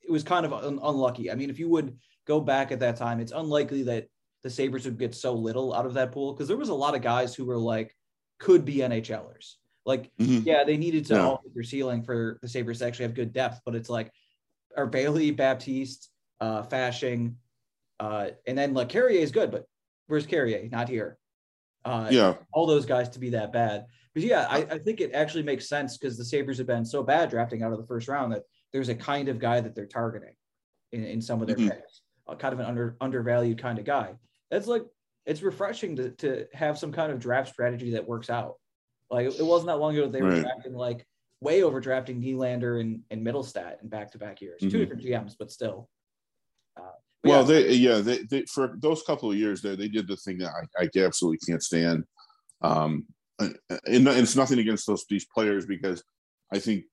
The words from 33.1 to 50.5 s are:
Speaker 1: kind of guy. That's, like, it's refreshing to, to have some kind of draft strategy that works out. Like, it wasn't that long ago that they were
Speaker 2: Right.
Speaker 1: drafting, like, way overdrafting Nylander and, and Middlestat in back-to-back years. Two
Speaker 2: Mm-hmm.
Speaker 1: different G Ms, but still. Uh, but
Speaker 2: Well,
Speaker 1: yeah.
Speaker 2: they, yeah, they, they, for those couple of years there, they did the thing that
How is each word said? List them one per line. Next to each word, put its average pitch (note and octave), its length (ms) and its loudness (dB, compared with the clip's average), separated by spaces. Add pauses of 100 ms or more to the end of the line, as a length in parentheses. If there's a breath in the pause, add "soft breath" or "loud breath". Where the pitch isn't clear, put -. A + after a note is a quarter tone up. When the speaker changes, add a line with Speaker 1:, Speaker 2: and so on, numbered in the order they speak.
Speaker 1:
kind A#2 220 -6
of G#2 60 -10
guy. A#2 280 -2 (360)
That's, G3+ 180 -2
like, A#3 160 -2 (420)
it's D#3 160 -4
refreshing G3 560 -4
to, B2+ 140 -4
to B2+ 420 -4
have D3+ 240 -2
some D3+ 160 -8
kind D#3 180 -2
of B2+ 80 -6
draft B2 320 0
strategy A#2+ 400 -2
that A2+ 160 -2
works A#2 220 -6
out. A#2 260 -4 (540)
Like, B2 180 0
it C#3+ 180 0
wasn't E3+ 220 6
that D#3+ 100 0
long D3+ 180 0
ago D3 80 4
that - 80 0
they C3+ 100 -2
were F#3 80 4
Speaker 2:
Right. E3+ 120 4
Speaker 1:
drafting, B2+ 320 -6
like, B2 320 -6 (360)
way D#3+ 200 4
overdrafting C3 600 0
Nylander B2 560 -2
and, A2+ 220 -4 (100)
and A2 140 -6
Middlestat A#2 560 -6
in A2 80 -16
back-to-back G#2 520 -12
years. F2+ 200 -12
Two G2 60 0
Speaker 2:
Mm-hmm. G2 100 2
Speaker 1:
different A#2+ 240 0
G B2 160 -8
Ms, G2+ 180 -10
but A2 160 -14
still. A2 380 -8 (880)
Uh, F2+ 140 -18 (320)
but C#3 60 8
Speaker 2:
Well, C#3+ 120 10
Speaker 1:
yeah. D3+ 200 8
Speaker 2:
they, A#2+ 120 6
yeah, B2 260 8
they, A#2+ 180 2 (120)
they, C3+ 140 0
for C3 360 -2
those D#3 240 2
couple - 280 -2
of G2+ 60 2
years G#2 240 0
there, G2 140 -4
they G2+ 120 -6
did G#2 200 -2
the G2 100 -6
thing F#2 220 -8
that F2 120 -6 (280)